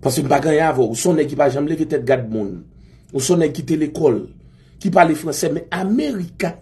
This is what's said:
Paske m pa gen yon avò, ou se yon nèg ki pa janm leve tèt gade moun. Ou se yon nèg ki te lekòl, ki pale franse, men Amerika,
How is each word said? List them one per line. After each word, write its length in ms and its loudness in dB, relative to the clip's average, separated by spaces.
Paske 160 0
m 80 -2
pa 120 4
gen 180 2
yon 100 4
avò, 160 2
ou 120 -4
se 120 0
yon 80 2
nèg 160 0
ki 60 -8
pa 120 4
janm 180 -2
leve 200 -2
tèt 160 -2
gade 240 0
moun. 300 -4
Ou 80 -2
se 140 2
yon 80 4
nèg 160 0
ki 80 -8
te 160 0
lekòl, 400 0
ki 140 -2
pale 240 4
franse, 340 -4
men 220 -6
Amerika, 880 -4